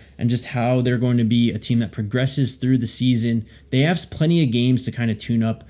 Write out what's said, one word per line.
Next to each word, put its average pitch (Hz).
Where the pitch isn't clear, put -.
and 123
just 120
how 123
they're 123
going 123
to 117
be 117
a 104
team 117
that 113
progresses 123
through 131
the 120
season. 117
They 127
have 175
plenty 165
of 131
games 123
to 113
kind 117
of 107
tune 113
up 113